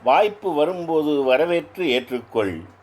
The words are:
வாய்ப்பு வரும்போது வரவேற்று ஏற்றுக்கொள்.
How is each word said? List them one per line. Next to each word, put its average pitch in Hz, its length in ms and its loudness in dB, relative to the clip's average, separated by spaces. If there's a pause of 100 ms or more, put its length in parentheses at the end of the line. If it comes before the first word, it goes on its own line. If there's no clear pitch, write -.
வாய்ப்பு 156 500 2
வரும்போது 156 680 0
வரவேற்று 170 600 0
ஏற்றுக்கொள். 117 760 -2 (220)